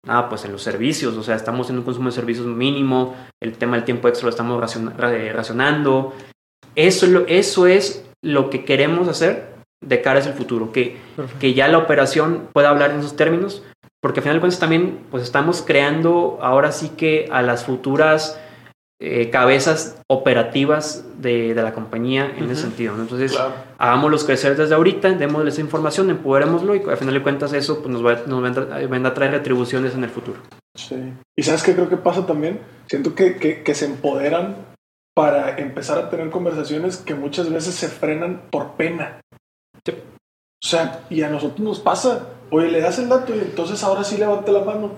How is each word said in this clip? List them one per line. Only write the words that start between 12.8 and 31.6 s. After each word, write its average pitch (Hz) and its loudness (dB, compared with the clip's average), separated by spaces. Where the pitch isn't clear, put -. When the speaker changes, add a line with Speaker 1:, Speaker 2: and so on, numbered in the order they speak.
Speaker 1:
en 147 -4
esos 143 -8
términos. 170 0
Porque - 0
al - -10
final 147 0
de 165 2
cuentas 180 0
también, 165 0
pues, 127 -4
estamos 151 0
creando 165 2
ahora 139 4
sí 156 -6
que 156 0
a 127 2
las 120 0
futuras... 151 2
Eh, 120 -2
cabezas 135 2
operativas 135 2
de, 117 0
de 113 0
la 110 -2
compañía 120 -2
en - -6
ese 120 -4
Speaker 2:
Ujú. 147 -4
Speaker 1:
sentido, 113 -6
¿no? 113 -6
Entonces, 123 -4
Speaker 3:
Claro. 131 -2
Speaker 1:
hagámoslos 143 2
crecer 139 2
desde 156 2
ahorita, 185 4
démosles 151 0
esa 151 -4
información, 151 0
empoderémoslo 165 2
y 196 0
al 143 -2
final 135 -2
de 139 0
cuentas 143 -2
eso, 147 -2
pues, 131 -8
nos 120 -2
va, 120 4
nos 127 -2
vendrá, 127 -2
vendrá 127 0
a 127 -6
traer 135 2
retribuciones 131 0
en 127 -4
el 113 -6
futuro. - -10
Speaker 3:
Sí. - -12
¿Y 156 -2
sabes 156 0